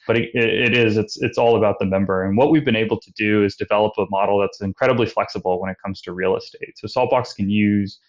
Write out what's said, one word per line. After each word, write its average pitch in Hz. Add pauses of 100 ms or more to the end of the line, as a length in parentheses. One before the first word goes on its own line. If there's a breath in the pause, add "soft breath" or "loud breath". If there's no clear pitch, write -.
But 113
it, 113
it, 113
it -
is, 113
it's, 107
it's 127
all 117
about 107
the -
member. 95
And 98
what 147
we've 151
been 117
able 110
to -
do 107
is 98
develop 104
a 98
model 101
that's 98
incredibly 117
flexible 92
when 95
it 92
comes 95
to 92
real 92
estate. -
So -
Saltbox 123
can 98
use 104